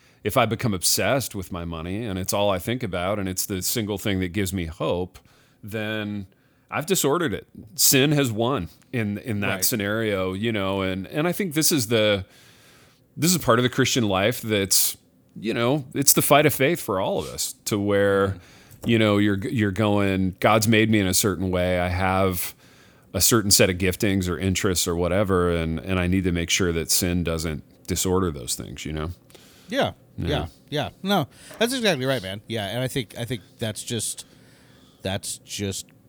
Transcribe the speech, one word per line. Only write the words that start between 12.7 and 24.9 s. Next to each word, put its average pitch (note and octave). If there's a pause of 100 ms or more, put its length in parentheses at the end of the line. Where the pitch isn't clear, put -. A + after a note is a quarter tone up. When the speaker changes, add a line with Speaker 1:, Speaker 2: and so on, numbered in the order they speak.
Speaker 1:
this C3
is F3+
part A#2
of -
the B2
Christian A#2+
life G2
that's, G#2 (440)
you G#2
know, C3 (100)
it's C#3
the D3+
fight D3
of C#3+
faith D#3
for F#2+
all D#3+
of C#2+
us - (120)
to G#2+
where, G2+ (520)
Speaker 2:
Mm-hmm. A#2
Speaker 1:
you A2+
know, G#2
you're, G2+
you're G#2
going, G2
"God's A2
made A2
me A2
in F#2+
a F2+
certain F#2
way. F2+
I F2+
have F#2+ (600)
a F#2+
certain G#2
set F#2+
of F2+
giftings F#2+
or E2+
interests F#2+
or F2